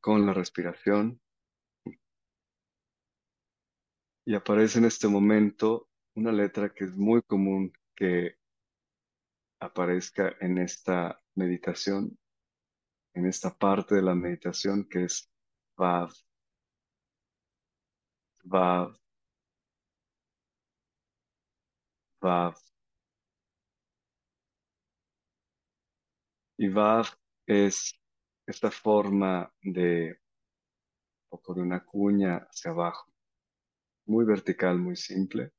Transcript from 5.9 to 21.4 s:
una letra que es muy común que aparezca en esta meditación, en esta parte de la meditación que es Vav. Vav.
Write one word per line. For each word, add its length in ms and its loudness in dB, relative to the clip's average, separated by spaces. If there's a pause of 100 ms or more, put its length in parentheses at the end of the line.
una 160 -2
letra 440 -2
que 100 -8
es 100 -10
muy 280 2
común 500 -2 (240)
que 400 -2 (1200)
aparezca 800 -2
en 180 -2
esta 600 -4 (180)
meditación, 840 -4 (960)
en 120 -4
esta 300 -4
parte 380 0
de 80 4
la 120 2
meditación 720 -4
que 180 -2
es 260 -8 (440)
Vav. 380 -2 (2250)
Vav. 540 0 (3250)